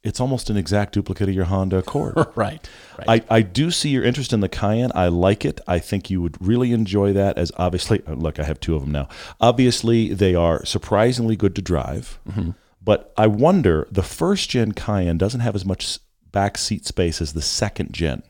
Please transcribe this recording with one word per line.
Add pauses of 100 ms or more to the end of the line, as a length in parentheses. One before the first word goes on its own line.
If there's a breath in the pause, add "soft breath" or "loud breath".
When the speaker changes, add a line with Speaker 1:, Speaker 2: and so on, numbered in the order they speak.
Speaker 1:
it's
almost
an
exact
duplicate
of
your
Honda
Accord.
Speaker 2:
<laughs>
Right, (400 loud breath)
right.
Speaker 1:
I,
I
do
see
your
interest
in
the
Cayenne.
I
like
it.
I
think
you
would
really
enjoy
that,
as
obviously,
uh,
look,
I
have
two
of
them
now. (320 loud breath)
Obviously,
they
are
surprisingly
good
to
drive,
Speaker 2:
Mm-hmm. (340 soft breath)
Speaker 1:
but
I
wonder,
the
first
gen
Cayenne
doesn't
have
as
much
s-, (320)
back
seat
space
as
the
second
gen.